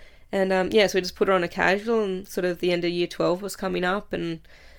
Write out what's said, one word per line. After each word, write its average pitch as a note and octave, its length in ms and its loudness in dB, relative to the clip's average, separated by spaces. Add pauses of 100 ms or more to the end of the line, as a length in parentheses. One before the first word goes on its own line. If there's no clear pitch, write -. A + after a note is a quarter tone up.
(320)
And, F#3+ 200 0
um, F#3 220 2
yeah, G#3+ 140 6
so F#3+ 100 -2
we F#3 40 4
just F3+ 140 -10
put G#3 140 0
her G3 40 4
on F3+ 100 2
a F3 40 -2
casual, G#3 560 2
and F#3+ 240 -4
sort F#3 180 -4
of F3 140 -2
the F3 120 2
end F3 120 2
of F3 80 0
year F3 160 0
twelve F3+ 340 0
was G3 140 -8
coming F3+ 300 -4
up, G3 280 -4
and E3+ 280 -4 (380)